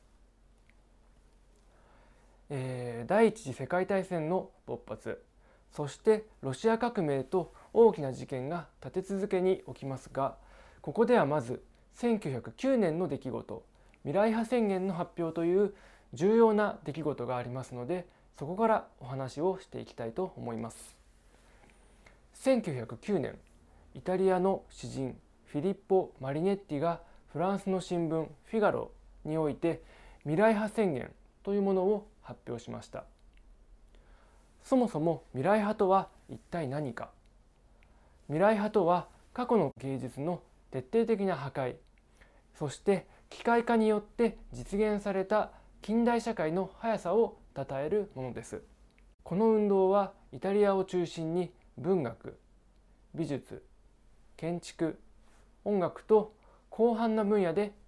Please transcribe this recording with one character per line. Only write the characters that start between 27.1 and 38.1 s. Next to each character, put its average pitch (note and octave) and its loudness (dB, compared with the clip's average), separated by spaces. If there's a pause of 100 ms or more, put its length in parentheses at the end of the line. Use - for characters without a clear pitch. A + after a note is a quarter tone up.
フ C#3+ -8
ラ F#3 0
ン F#3+ -4
ス G3 -6
の F#3 0
新 E3+ -2
聞 D#3+ -2 (180)
フ A3 -4
ィ - 2
ガ G3+ 4
ロ A#2+ -4 (340)
に D#3 -2
お D#3 2
い C3 -4
て E3 -2 (400)
未 D3 -2
来 A3 6
派 G#3 -2
宣 F#3+ 0
言 A#2+ -6 (300)
と G3+ -4
い - 0
う - 0
も G3 2
の F#3 2
を G3+ 0 (140)
発 - -16
表 A#2+ -8
し - -16
ま A2+ -10
し - -20
た。 - -12 (1600)
そ C4 2
も A#3+ 4
そ D3+ -4
も D#3+ 0
未 C3 -4
来 G3 4
派 G#3+ 0
と G3 4
は F#3+ 4 (200)
一 C3 -14
体 E3 -8
何 C3+ -4
か。 - -12 (1200)